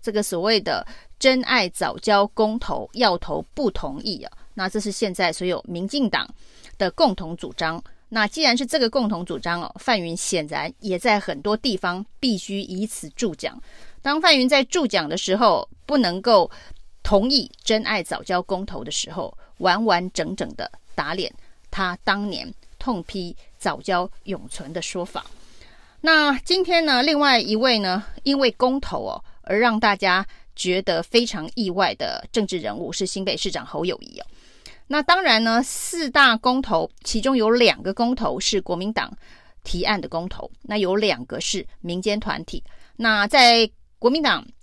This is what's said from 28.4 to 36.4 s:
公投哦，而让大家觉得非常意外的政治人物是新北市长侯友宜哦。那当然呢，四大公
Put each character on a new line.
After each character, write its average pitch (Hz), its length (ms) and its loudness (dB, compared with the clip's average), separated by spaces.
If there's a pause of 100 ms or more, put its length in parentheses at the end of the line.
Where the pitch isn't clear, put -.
公 254 280 2
投 131 280 -4
哦， - 100 -6 (240)
而 - 160 -2
让 226 220 4
大 214 160 4
家 190 280 2 (320)
觉 180 280 0
得 170 180 0
非 240 240 2
常 165 300 -8
意 202 160 -2
外 175 240 2
的 87 360 -6
政 214 140 0
治 185 140 -4
人 107 180 -6
物 170 160 -8
是 190 140 -4
新 190 180 -6
北 185 100 -2
市 - 140 -4
长 143 160 -6
侯 - 180 -6
友 180 180 -2
宜 50 180 -20
哦。 - 60 -14 (600)
那 294 160 0
当 349 180 4
然 247 240 4
呢， 226 200 4
四 - 480 -4
大 269 260 8
公 254 240 2